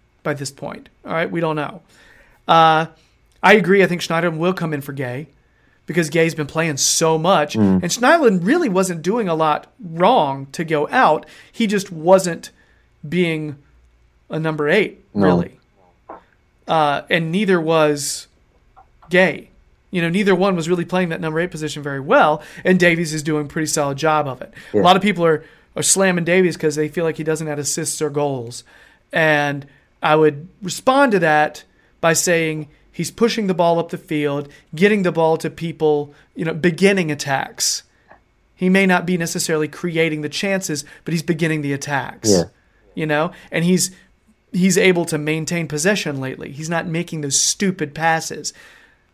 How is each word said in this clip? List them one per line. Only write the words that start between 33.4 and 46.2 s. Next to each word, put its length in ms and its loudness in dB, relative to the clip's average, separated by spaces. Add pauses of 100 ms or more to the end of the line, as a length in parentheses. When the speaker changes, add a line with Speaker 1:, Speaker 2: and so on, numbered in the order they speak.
Speaker 1:
the 80 0
ball 240 2
up 120 -4
the 60 -8
field, 520 -4 (260)
getting 280 2
the 100 0
ball 260 2
to 100 -6
people, 640 -2 (220)
you 100 -6
know, 80 -2
beginning 600 2
attacks. 720 -6 (720)
He 120 0
may 180 4
not 200 2
be 100 0
necessarily 520 -2
creating 540 -2
the 60 -6
chances, 560 -4 (200)
but 80 -6
he's 100 -2
beginning 400 -2
the 100 -4
attacks. 580 -4
Speaker 2:
Yeah. 140 4 (500)
Speaker 1:
You 120 -4
know, 240 -2 (220)
and 120 0
he's, 280 2 (600)
he's 240 2
able 300 4
to 100 -4
maintain 520 -4
possession 520 -2